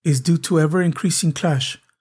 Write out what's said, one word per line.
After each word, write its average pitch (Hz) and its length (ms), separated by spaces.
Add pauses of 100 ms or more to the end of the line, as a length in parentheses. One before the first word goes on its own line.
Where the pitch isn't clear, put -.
is 143 180
due 165 180
to 165 220
ever-increasing 170 720
clash 143 460 (220)